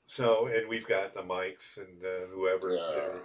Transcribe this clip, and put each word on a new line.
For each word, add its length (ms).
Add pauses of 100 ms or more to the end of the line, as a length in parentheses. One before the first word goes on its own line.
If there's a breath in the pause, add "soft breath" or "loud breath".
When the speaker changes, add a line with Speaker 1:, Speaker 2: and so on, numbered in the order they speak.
Speaker 1:
So, 440
and 200
we've 200
got 260
the 100
mics 540
and, 260
uh, 260
whoever 460
Speaker 2:
Yeah. 60
Speaker 1:
that 160
are 280